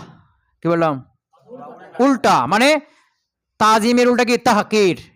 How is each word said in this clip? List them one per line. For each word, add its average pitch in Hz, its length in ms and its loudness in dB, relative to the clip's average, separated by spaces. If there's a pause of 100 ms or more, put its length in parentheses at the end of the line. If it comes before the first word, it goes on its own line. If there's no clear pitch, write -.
(600)
কি 165 80 -8
বললাম? 165 260 -2 (1040)
উল্টা, 233 360 2 (100)
মানে 254 340 0 (800)
তাজিমের 226 480 2
উল্টা 247 180 0
কি? 233 120 0
তাহকির। 202 600 0 (180)